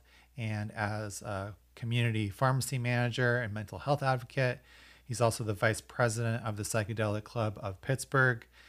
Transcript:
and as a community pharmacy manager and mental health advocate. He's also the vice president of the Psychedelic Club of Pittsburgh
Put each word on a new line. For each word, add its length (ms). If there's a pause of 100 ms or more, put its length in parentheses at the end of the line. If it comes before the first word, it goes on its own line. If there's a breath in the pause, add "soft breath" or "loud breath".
(380 soft breath)
and 340
as 480
a 340 (200)
community 560
pharmacy 480
manager 580
and 160
mental 280
health 220
advocate. 580 (460 loud breath)
He's 140
also 240
the 80
vice 300
president 640
of 100
the 60
Psychedelic 600
Club 360
of 220
Pittsburgh 640 (220 loud breath)